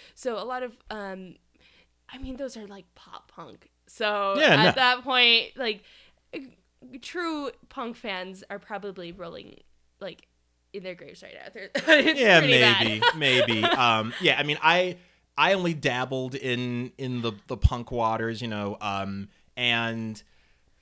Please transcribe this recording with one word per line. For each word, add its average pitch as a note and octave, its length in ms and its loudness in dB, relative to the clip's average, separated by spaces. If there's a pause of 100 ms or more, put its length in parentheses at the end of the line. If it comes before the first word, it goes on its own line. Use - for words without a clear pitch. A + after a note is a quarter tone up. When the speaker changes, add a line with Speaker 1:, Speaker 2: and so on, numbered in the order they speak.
(160)
Speaker 1:
So A#3 240 -6
a F#3 60 -8
lot B3+ 180 -8
of, B3 140 -12 (120)
um, F#3+ 460 -12 (760)
I B3 80 -18
mean, C4 200 -12
those C4 200 -10
are, G#3+ 100 -14
like, G3 180 -20 (100)
pop - 360 -20
punk. - 380 -20 (180)
So G3+ 500 -2
Speaker 2:
Yeah, C#4+ 180 6
Speaker 1:
at - 100 6
Speaker 2:
no. - 80 6
Speaker 1:
that B3+ 300 2
point, B3 540 4
like, A3 260 -4 (1200)
true D#4+ 500 -6 (180)
punk A#3+ 260 -10
fans F#3+ 540 -10
are G3+ 100 -10
probably F#3+ 520 -12
rolling, F3 480 -16 (400)
like, F#3 280 -16 (460)
in G3 100 -12
their F#3 120 -10
graves - 280 -20
right - 100 -20
now. - 200 -18
They're, G3 180 -16
<laughs> - 40 -4
it's D4+ 440 4
Speaker 2:
Yeah, A3 200 8
Speaker 1:
pretty C4 200 6
Speaker 2:
maybe, - 400 4
Speaker 1:
bad. A#4+ 160 2
<laughs> - 20 -
Speaker 2:
maybe. B2 460 2
Um, A2+ 580 2
yeah, C#3+ 180 4
I D3 40 -2
mean, D3 180 -2
I, F3 360 2 (400)
I E3 160 4
only F3+ 220 0
dabbled C3 600 -4
in, B2 640 -4
in B2+ 240 -6
the, A2+ 120 -2 (140)
the B2 100 -6
punk A#2+ 340 -2
waters, A2+ 500 -2
you A#2+ 60 -6
know, G#2 340 -6
um, G2 480 -8 (260)
and A2+ 680 -4 (600)